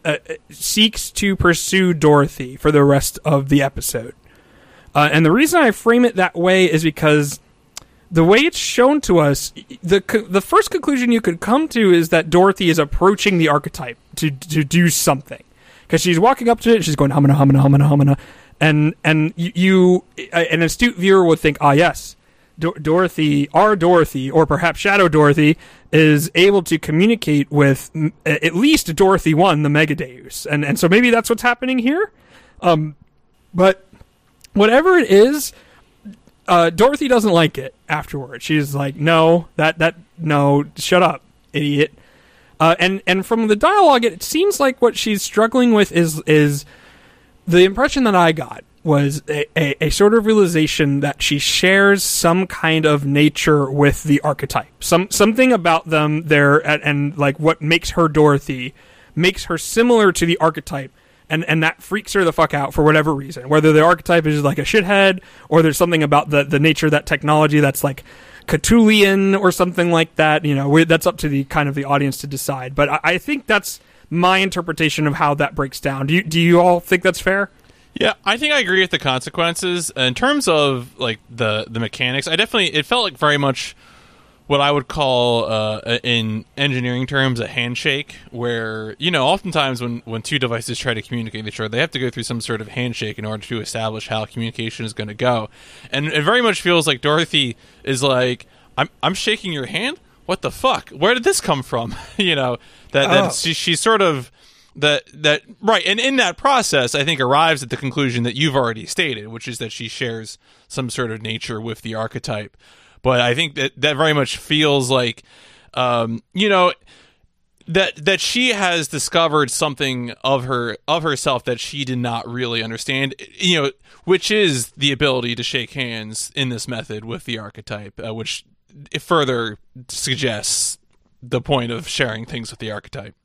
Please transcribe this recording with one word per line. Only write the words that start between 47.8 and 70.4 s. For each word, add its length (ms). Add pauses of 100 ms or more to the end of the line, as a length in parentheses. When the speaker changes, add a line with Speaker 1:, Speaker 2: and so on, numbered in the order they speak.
Speaker 1:
that 140
I 160
got 320 (180)
was 460
a, 180 (100)
a, 280
a 60
sort 220
of 140
realization 720
that 240
she 160
shares 640
some 460
kind 360
of 220
nature 640
with 320
the 200
archetype. 440 (160)
Some, 260
something 440
about 360
them 360
there 420
and, 160
and, 340
like, 220
what 240
makes 280
her 180
Dorothy 680 (400)
makes 300
her 120
similar 540
to 160
the 120
archetype. 520 (400)
And, 140
and 180
that 180
freaks 340
her 100
the 80
fuck 220
out 200
for 80
whatever 320
reason. 340
Whether 240
the 120
archetype 420
is, 160
like, 160
a 40
shithead, 580 (280)
or 140
there's 140
something 260
about 280
the, 120
the 160
nature 280
of 60
that 140
technology 540
that's, 240
like, 180 (440)
Catulian 920
or 140
something 400
like 240
that, 280